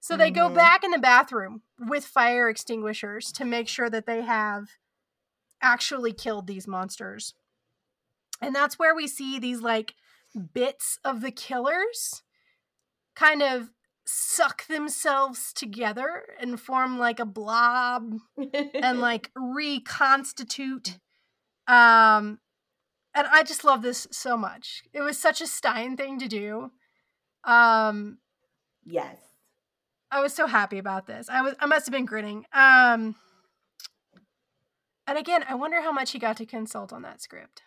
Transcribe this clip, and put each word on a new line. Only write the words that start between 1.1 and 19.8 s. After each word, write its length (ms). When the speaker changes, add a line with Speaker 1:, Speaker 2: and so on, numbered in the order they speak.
Speaker 1:
with 260
fire 440
extinguishers 840
to 120
make 240
sure 220
that 160
they 160
have 460
actually 520
killed 340
these 220
monsters. 640
And 140
that's 240
where 160
we 140
see 320
these, 200
like, 360
bits 500
of 160
the 120
killers 920
kind 260
of 280
suck 600
themselves 840
together 880
and 200
form, 380
like, 200
a 80
blob 880
Speaker 2:
<laughs> 180
Speaker 1:
and, 260
like, 340
reconstitute. 1700